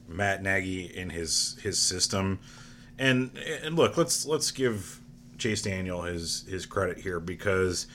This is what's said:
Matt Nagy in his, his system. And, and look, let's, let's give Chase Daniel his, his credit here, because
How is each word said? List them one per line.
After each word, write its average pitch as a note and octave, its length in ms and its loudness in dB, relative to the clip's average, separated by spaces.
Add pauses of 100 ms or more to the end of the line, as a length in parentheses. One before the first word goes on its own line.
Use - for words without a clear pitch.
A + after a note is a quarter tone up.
Matt F#2+ 340 0
Nagy F#2+ 440 0
in F2+ 260 -8
his, E2 540 0
his F#2 160 0
system. F#2+ 580 2 (580)
And, C3 400 2 (280)
and D#3 100 -4
look, C#3+ 220 6
let's, - 280 2
let's C#3+ 280 0
give A2+ 480 0 (360)
Chase G#2+ 260 0
Daniel F#2 400 -2
his, E2+ 460 -4
his F#2 160 -6
credit F2+ 340 0
here, F2+ 200 -4
because F2+ 760 0